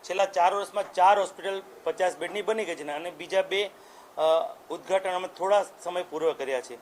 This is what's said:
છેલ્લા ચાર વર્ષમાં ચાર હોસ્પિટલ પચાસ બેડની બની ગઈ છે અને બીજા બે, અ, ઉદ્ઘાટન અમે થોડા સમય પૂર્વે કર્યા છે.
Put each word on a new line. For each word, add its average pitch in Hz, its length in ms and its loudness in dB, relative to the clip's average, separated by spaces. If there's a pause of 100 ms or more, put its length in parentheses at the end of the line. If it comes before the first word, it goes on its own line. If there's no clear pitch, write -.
છેલ્લા 190 160 2
ચાર 185 280 2
વર્ષમાં 196 400 -4
ચાર 196 260 6
હોસ્પિટલ 190 420 -4 (220)
પચાસ 175 340 0
બેડની 175 240 -6
બની 214 240 -2
ગઈ 170 100 -6
છે 147 120 -10
અને 156 240 -8
બીજા 175 300 -2
બે, 190 280 -2 (480)
અ, 151 40 -2 (480)
ઉદ્ઘાટન 185 400 -2
અમે 180 180 -4
થોડા 190 380 2 (180)
સમય 175 200 -4
પૂર્વે 156 300 -2
કર્યા 131 280 -4
છે. 120 200 -14